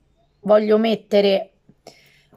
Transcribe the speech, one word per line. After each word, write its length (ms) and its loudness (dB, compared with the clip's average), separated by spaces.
voglio 380 0
mettere 760 -2